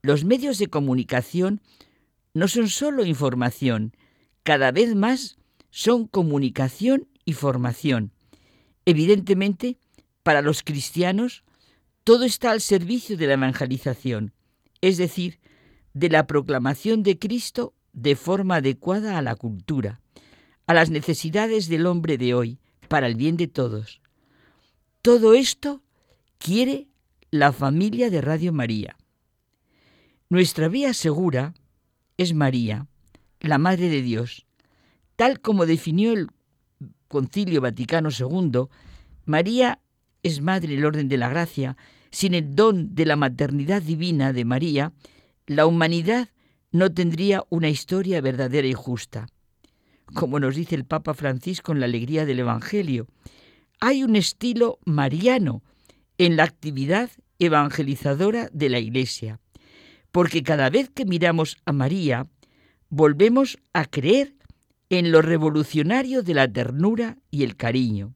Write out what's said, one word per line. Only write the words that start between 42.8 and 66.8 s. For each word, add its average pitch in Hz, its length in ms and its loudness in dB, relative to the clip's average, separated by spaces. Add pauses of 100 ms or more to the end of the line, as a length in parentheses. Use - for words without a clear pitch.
de 160 120 0
la 151 100 2
maternidad 143 640 -2
divina 156 520 -2
de 123 120 -2
María, 143 480 -2 (540)
la 151 180 4
humanidad 170 640 2 (420)
no 185 220 4
tendría 185 560 0
una 165 200 0
historia 180 520 -2
verdadera 135 460 0
y 131 60 0
justa. 113 540 -8 (840)
Como 147 260 -2
nos 135 160 0
dice 165 200 -4
el 131 100 -6
Papa 156 280 -4
Francisco 151 580 -6
en 147 80 0
La 127 60 0
alegría 123 400 -2
del 127 140 -2
Evangelio, 123 680 -4 (720)
hay 269 240 2
un 220 120 2
estilo 233 680 0
mariano 156 800 0 (540)
en 170 180 4
la 160 80 4
actividad 156 680 -2 (300)
evangelizadora 151 1120 0
de 143 180 0
la 123 100 0
Iglesia, 113 600 -4 (720)
porque 165 320 2
cada 139 260 2
vez 247 200 0
que 262 160 -8
miramos 170 600 0
a 175 60 -4
María, 139 560 -2 (600)
volvemos 165 680 4 (160)
a 156 120 0
creer 233 500 0 (540)
en 175 220 2
lo 160 100 10
revolucionario 160 1000 0
de 175 120 -4
la 135 180 2
ternura 160 680 -2 (140)